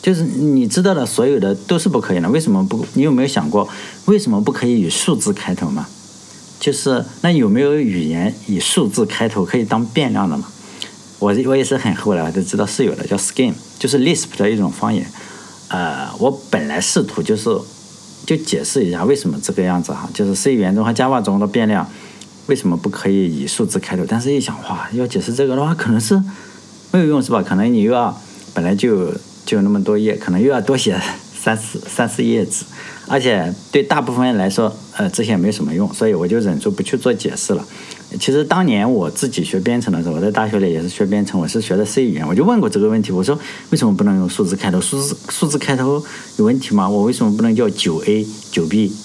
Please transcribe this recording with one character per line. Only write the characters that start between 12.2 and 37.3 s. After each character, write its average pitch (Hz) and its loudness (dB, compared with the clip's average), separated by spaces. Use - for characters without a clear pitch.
我 80 -2
才 87 -2
知 90 -4
道 104 2
是 123 0
有 104 0
的， - -8
叫 98 -2
scheme， - 0
就 - -2
是 131 2
Lisp 143 0
的 101 2
一 110 2
种 98 2
方 107 -2
言。 92 -2
呃， 85 -6
我 139 0
本 80 0
来 - -4
试 - 0
图 - -4
就 104 0
是， 107 -2
就 160 0
解 - -4
释 127 0
一 87 -2
下 85 -4
为 131 4
什 - -2
么 73 -2
这 - -6
个 95 0
样 90 0
子 80 -6
哈， - -8
就 104 0
是 98 0
C 131 0
语 117 2
言 92 2
中 110 2
和 117 0
Java 127 2
中 101 0
的 104 0
变 113 0
量 98 0
为 143 2
什 131 -2
么 85 2
不 - -4
可 - -2
以 92 2
以 208 -4
数 - 0
字 - -2
开 - -6
头？ 175 0
但 113 0
是 131 0
一 143 2
想， - -6
哇， 90 -6
要 123 0
解 151 -2
释 120 -4
这 135 2
个 131 0
的 139 0
话， 160 2
可 135 -2
能 110 4
是 151 2
没 185 6
有 165 4
用， 151 4
是 - -2
吧？ 104 2
可 92 0
能 117 4
你 110 4
又 110 4
要， 120 0
本 87 -2
来 90 2
就， 98 2
就 107 0
那 98 4
么 101 2
多 104 2
页， 107 2
可 - -6
能 90 2
又 123 6
要 127 2
多 131 2
写 104 0
三 113 -2
四， - -8
三 - -4
四 - -4
页 117 2
纸， - -6
而 139 2
且 101 0
对 143 4
大 147 2
部 127 -2
分 123 2
人 123 2
来 95 2
说， 107 0
呃， 98 -2
这 113 -2
些 107 0
没 92 2
什 101 -4
么 73 -4
用， 98 0
所 110 0
以 104 4
我 87 0
就 110 2
忍 98 0
住 107 0
不 95 -4
去 104 -2
做 123 2
解 - -2